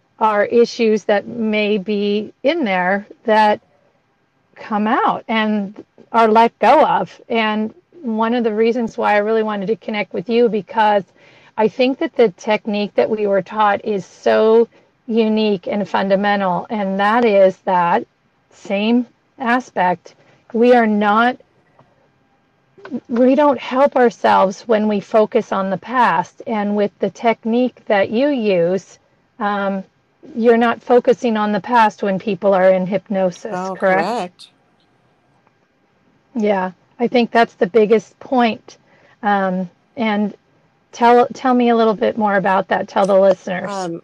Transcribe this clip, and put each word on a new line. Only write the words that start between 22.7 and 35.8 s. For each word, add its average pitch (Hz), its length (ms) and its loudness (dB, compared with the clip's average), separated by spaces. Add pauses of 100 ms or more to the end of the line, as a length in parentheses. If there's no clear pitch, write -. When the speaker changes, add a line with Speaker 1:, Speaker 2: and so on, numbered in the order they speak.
Speaker 1:
we 254 280 2
don't 294 240 2
help 277 360 0
ourselves 208 720 0
when 214 200 0
we 208 120 -2
focus 214 520 0
on 196 180 -4
the 185 80 -4
past, 208 680 -2
and 208 300 -4
with 202 240 -2
the 196 100 -2
technique 233 760 -2
that 202 240 0
you 262 200 0
use, 190 680 -2 (420)
um, 196 440 -4 (520)
you're 233 220 4
not 233 240 0
focusing 240 540 0
on 214 160 -2
the 202 80 -2
past 226 420 0
when 196 160 -2
people 196 360 -2
are 185 180 4
in 185 140 0
hypnosis, 190 840 -4
Speaker 2:
Oh, 185 60 -8
Speaker 1:
correct? 190 340 0
Speaker 2:
correct. 208 380 -10 (1900)